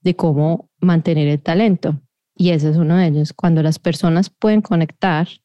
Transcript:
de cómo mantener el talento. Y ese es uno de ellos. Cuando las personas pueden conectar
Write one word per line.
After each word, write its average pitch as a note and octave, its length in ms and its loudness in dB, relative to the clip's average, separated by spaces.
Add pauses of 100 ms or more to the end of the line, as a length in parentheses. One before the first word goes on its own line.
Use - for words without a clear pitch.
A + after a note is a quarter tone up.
de F3+ 140 -2
cómo D#3 640 -2
mantener E3 480 0
el D3 140 -2
talento. F3+ 600 -2 (340)
Y F3+ 140 0
ese D#3 220 0
es D#3 60 0
uno E3 200 2
de F#3 100 2
ellos. D3+ 260 -2
Cuando E3 280 0
las D#3 160 0
personas E3+ 540 0
pueden G#3+ 300 0
conectar E3+ 680 -2 (180)